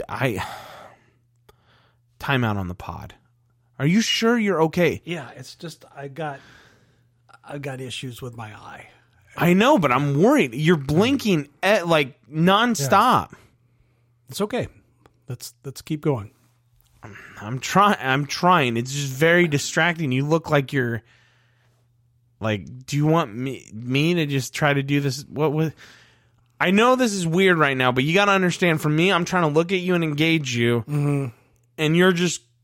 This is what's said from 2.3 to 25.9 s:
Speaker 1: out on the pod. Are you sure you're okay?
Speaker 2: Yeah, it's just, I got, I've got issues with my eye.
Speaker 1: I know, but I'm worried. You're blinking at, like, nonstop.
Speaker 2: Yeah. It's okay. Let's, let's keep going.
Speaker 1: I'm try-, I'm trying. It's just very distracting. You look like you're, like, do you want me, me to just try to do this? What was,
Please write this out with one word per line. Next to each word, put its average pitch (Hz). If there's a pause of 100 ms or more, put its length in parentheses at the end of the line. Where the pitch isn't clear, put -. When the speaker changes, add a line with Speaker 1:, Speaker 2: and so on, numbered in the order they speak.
Speaker 1:
out 107
on 92
the 90
pod. 73 (640)
Are 135
you 185
sure 226
you're 190
okay? 156
Speaker 2:
Yeah, 160
it's -
just, - (100)
I 143
got, 139 (1040)
I've 143
got 131
issues 127
with 120
my 107
eye. - (500)
Speaker 1:
I 175
know, 240
but 139
I'm 143
worried. 208
You're 156
blinking 170 (140)
at, 190
like, 151
nonstop. 190
Speaker 2:
Yeah. - (920)
It's 135
okay. 208 (600)
Let's, - (120)
let's 135
keep 151
going. 123 (1120)
Speaker 1:
I'm 113
try-, 202
I'm 131
trying. 143
It's 131
just 139
very 170
distracting. 160
You 131
look 160
like 143
you're, 120 (1400)
like, 107
do 139
you 147
want 156
me, 123
me 135
to 160
just 139
try 147
to 139
do 143
this? 139
What 151
was, 156 (840)